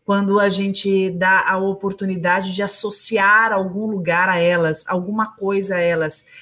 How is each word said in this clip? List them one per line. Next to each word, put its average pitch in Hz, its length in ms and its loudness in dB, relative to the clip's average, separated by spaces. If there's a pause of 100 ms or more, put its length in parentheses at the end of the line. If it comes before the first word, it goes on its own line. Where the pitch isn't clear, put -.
quando 202 320 2
a 202 120 4
gente 196 640 0
dá 185 360 2
a 190 100 0
oportunidade 190 960 -2
de 190 80 -4
associar 208 920 2
algum 190 340 -2
lugar 175 400 0
a 180 100 2
elas, 170 480 2
alguma 190 480 -4
coisa 196 440 -2
a - 20 0
elas. 165 460 0 (160)